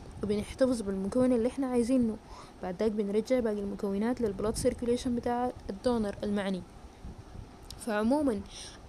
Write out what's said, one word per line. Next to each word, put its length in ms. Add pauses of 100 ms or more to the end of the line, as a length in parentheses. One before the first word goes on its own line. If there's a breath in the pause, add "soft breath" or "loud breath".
(240 loud breath)
وبنحتفظ 580
بالمكون 520
اللي 140
احنا 200
عايزينه. 500 (460 loud breath)
بعد 160
ذاك 120
بنرجع 480
باقي 200
المكونات 600
للبلاد 360
سيركيوليشن 580
بتاع 360 (180)
الدونر 540
المعني. 380 (1160)
فعموما 640 (480 loud breath)